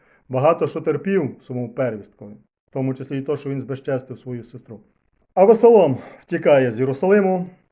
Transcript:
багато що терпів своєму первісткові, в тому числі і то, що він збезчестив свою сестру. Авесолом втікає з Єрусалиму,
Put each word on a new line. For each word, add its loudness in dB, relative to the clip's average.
багато 0
що -8
терпів -4
своєму -10
первісткові, -8
в -20
тому -4
числі -10
і -8
то, -4
що -10
він -8
збезчестив -8
свою -14
сестру. -20
Авесолом 6
втікає 2
з -6
Єрусалиму, 0